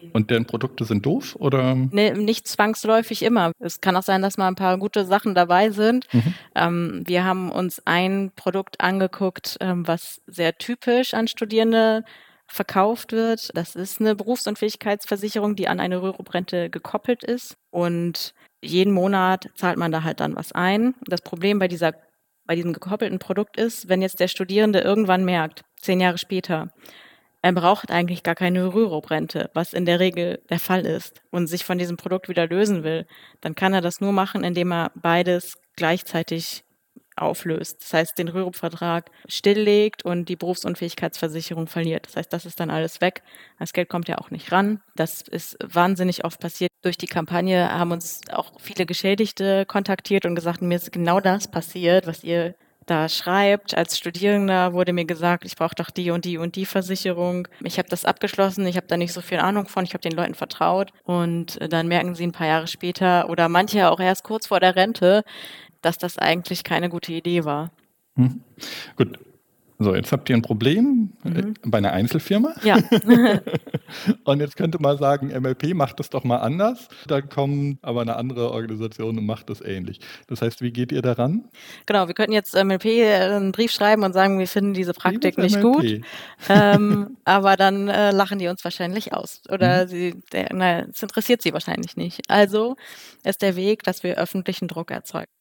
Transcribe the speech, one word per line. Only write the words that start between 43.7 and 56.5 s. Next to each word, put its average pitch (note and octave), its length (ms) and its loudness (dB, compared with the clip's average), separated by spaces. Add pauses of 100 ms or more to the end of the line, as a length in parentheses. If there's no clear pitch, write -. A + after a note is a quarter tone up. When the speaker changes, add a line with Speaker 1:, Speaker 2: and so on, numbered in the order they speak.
Speaker 2:
Geld F3+ 160 -2
kommt E3+ 220 -6
ja - 80 -6
auch - 140 -10
nicht E3 200 -12
ran. G3+ 300 2 (140)
Das - 260 -4
ist - 420 -12
wahnsinnig F3+ 640 0
oft - 160 -10
passiert. F3 280 -4 (120)
Durch F3 160 -2
die F3 100 -10
Kampagne F3 640 0
haben F3 200 0
uns - 300 -8 (120)
auch - 260 -6
viele - 260 -6
Geschädigte G3 800 0
kontaktiert G3 600 0
und F3 100 -2
gesagt, E3+ 260 -2
"Mir F3 140 0
ist - 180 -6
genau F3 260 2
das G3 300 0
passiert, F3+ 580 2
was E3 160 -8
ihr E3+ 320 -2 (300)
da D#3+ 240 0
schreibt. G3+ 680 0
Als - 220 0
Studierender F#3 760 0
wurde F3+ 200 0
mir F3 120 0
gesagt, E3+ 400 0
ich F3+ 100 -14
brauche E3 200 -2
doch - 160 -8
die F3+ 180 -4
und F3 160 -2
die F3 140 -4
und E3+ 160 -6